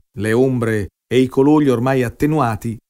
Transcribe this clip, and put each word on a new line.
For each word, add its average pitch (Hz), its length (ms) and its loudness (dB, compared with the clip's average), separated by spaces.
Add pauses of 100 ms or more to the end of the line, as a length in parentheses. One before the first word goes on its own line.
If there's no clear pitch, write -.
(180)
le 107 160 -2
ombre 117 560 0 (160)
e 123 140 0
i 131 80 2
colori 147 420 2
ormai 127 320 0
attenuati 120 720 -4 (140)